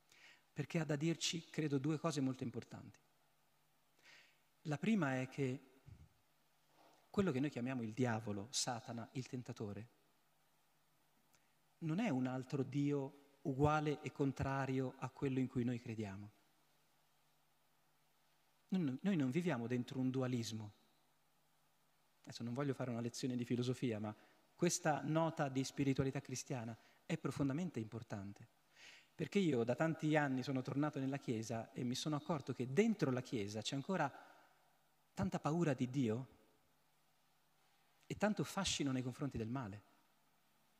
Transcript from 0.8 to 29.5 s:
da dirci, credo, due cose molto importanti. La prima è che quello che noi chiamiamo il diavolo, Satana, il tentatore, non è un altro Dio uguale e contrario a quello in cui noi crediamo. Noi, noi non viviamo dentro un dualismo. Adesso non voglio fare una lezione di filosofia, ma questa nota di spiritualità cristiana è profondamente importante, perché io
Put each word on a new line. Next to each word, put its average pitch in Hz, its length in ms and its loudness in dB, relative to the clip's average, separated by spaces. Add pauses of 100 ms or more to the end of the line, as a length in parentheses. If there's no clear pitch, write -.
da 151 120 0
dirci, 165 520 0
credo, 143 300 2
due 147 180 2
cose 147 240 0
molto 131 220 0
importanti. 110 560 -8 (1700)
La 147 120 -2
prima 143 460 2
è 131 80 -4
che 135 300 0 (1500)
quello 190 240 2
che 127 80 2
noi 147 80 2
chiamiamo 123 340 -4
il 107 120 -6
diavolo, 110 560 -2
Satana, 117 600 -4
il 131 140 -6
tentatore, 113 640 -8 (1900)
non 165 200 0
è 233 120 2
un 131 160 2
altro 131 360 -2
Dio 143 640 0 (220)
uguale 147 560 4
e - 100 -6
contrario 135 840 0
a 127 120 -6
quello 131 280 0
in 127 100 2
cui 123 160 0
noi 120 160 0
crediamo. 107 500 -6 (2500)
Noi, 151 320 2
noi 196 160 2
non 131 140 4
viviamo 143 360 0
dentro 123 320 -2
un 131 120 2
dualismo. 113 640 -2 (1500)
Adesso - 180 -10
non 120 120 -2
voglio 139 200 2
fare 127 160 -4
una 117 100 -2
lezione 123 360 -2
di 120 80 0
filosofia, 120 560 0
ma 107 140 -4 (400)
questa 165 480 2
nota 156 460 2
di 131 140 0
spiritualità 135 580 2
cristiana 117 560 -6 (280)
è 170 140 -4
profondamente 143 600 -2
importante, 107 720 -8 (680)
perché 160 240 0
io 143 240 4